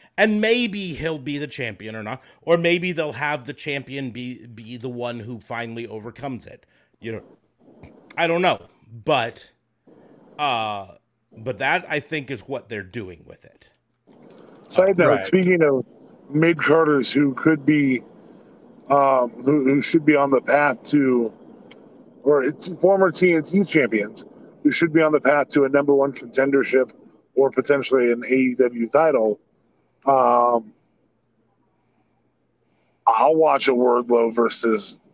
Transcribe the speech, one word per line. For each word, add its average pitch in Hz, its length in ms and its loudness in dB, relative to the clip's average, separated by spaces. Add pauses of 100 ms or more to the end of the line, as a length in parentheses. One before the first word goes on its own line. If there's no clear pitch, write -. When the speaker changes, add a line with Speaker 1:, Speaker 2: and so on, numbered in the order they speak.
(180)
Speaker 1:
and 208 240 2
maybe 214 540 -2
he'll 156 220 -6
be 143 200 -8
the 143 100 -8
champion 110 480 -12
or 110 80 -12
not, 113 180 -10 (200)
or 170 160 2
maybe 170 340 0
they'll 151 220 -4
have 143 320 -6
the 139 80 -12
champion 139 580 -8
be, 123 360 -14
be 117 280 -18
the 123 140 -10
one 120 320 -8
who 113 180 -14
finally 117 480 -10
overcomes 113 580 -12
it. - 200 -20 (340)
You 110 140 -10
know, 101 100 -12 (960)
I 165 100 2
don't 170 140 0
know, 165 240 0 (400)
but, 123 440 -2 (880)
uh, 110 500 -4 (500)
but 117 220 -8
that 151 280 -2
I 151 140 -6
think 143 300 -10
is 113 100 -10
what 131 260 -12
they're 104 160 -10
doing 92 420 -14
with - 200 -20
it. - 200 -20 (1000)
Speaker 2:
Side 185 300 2
note, 165 100 4
Speaker 3:
Right. 107 160 2
Speaker 2:
speaking 180 400 2
of 135 220 2 (440)
mid-carders 151 840 2
who 139 200 2
could 147 320 0
be, 143 360 2 (880)
um, 135 420 4 (120)
who, 139 200 2
who 135 180 2
should 156 240 0
be 147 100 4
on 139 140 2
the 131 120 2
path 139 420 0
to, 127 500 2 (880)
or 143 220 2
it's 147 240 -6 (120)
former 190 320 4
T 175 220 2
N 160 80 0
T 185 220 0
champions 113 640 -2 (340)
who 147 80 2
should 165 240 0
be 160 80 4
on 156 100 4
the 147 80 4
path 143 300 2
to 143 140 2
a 135 60 2
number 143 260 2
one 139 180 2
contendership 131 800 0 (420)
or 135 160 2
potentially 131 640 0
an 120 140 -4
A 123 60 -8
E 131 240 2
W 120 320 0
title. 135 520 2 (680)
Um, 120 640 2 (2250)
I'll 135 280 2
watch 147 340 2
a - 20 4
Wardlow 120 640 2
versus 110 640 -2 (140)